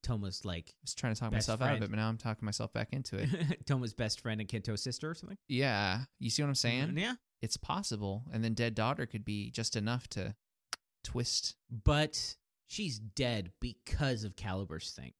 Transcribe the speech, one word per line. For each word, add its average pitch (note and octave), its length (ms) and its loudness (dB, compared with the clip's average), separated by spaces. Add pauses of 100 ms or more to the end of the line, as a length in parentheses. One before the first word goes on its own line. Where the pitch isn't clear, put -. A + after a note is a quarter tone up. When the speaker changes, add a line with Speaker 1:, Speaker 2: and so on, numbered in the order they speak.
Speaker 1:
Toma's, G2+ 440 -2
like, E2+ 240 -4
Speaker 2:
I - 40 -20 (100)
was - 100 -6
trying A2+ 220 0
to - 40 -8
talk A2+ 120 -2
Speaker 1:
best A2 160 2
Speaker 2:
myself A2 140 0
out B2+ 40 4
of C#3 40 4 (100)
Speaker 1:
friend. A2 40 0
Speaker 2:
it, G2 60 -2
but G#2 80 -2
now A2 100 2
I'm A2+ 120 0
talking A2 260 -2
myself G#2+ 280 -2
back A2+ 200 -2
into C3+ 240 -4
it. - 100 0
Speaker 1:
<laughs> D3+ 380 0
Toma's B2 300 2
best A2 260 0
friend A2 180 0
and G#2 100 -2
Kento's G#2+ 340 0
sister C3+ 260 -4
or E3 60 -6
something? - 220 -14 (100)
Speaker 2:
Yeah. A#2 580 4 (140)
You A#2+ 100 0
see D3+ 140 2
what C#3+ 60 4
I'm C3+ 60 2
saying? B2+ 340 2
Speaker 1:
Mm, E3+ 100 0
yeah. A#3 160 0 (260)
Speaker 2:
It's - 160 -2
possible. G#2+ 720 -2
And A2+ 120 0
then A2+ 100 2
dead A#2 220 2
daughter A#2 320 2
could G#2+ 180 -6
be G#2 240 -2
just - 260 -2
enough A#2 340 0
to G#2 260 -4 (680)
twist. - 520 -2 (140)
Speaker 1:
But D3 680 2 (320)
she's D3 320 -4
dead A2 600 -2
because B2 640 0
of G2 120 -4
Caliber's F#2 560 -4
thing. - 280 -12